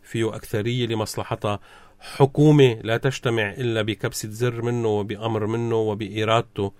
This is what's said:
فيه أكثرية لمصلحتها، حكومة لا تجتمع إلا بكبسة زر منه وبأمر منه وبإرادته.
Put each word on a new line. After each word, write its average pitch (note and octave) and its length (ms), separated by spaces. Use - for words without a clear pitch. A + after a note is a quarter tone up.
فيه A2 340
أكثرية A#2+ 500
لمصلحتها، G#2+ 760
حكومة C#3 840
لا A2 140
تجتمع A#2 540
إلا A2+ 320
بكبسة A2 460
زر A#2 340
منه A#2+ 260
وبأمر G#2+ 580
منه A2+ 300
وبإرادته. G#2+ 1040